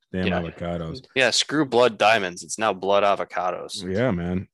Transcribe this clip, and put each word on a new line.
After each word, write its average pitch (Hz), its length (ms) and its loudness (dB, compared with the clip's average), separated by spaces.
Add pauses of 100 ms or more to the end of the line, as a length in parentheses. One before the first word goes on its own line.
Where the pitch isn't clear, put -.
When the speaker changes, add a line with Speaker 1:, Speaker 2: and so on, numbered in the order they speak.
(120)
Speaker 1:
damn 92 160 -4
Speaker 2:
Yeah. 90 140 -2
Speaker 1:
avocados. 85 640 -8 (120)
Speaker 2:
Yeah, 127 140 4
screw 147 360 0
blood 117 320 2
diamonds. 104 460 2
It's - 140 -10
now 107 140 0
blood 98 300 2
avocados. 90 880 -2
Speaker 1:
Yeah, 113 240 0
man. 90 420 -4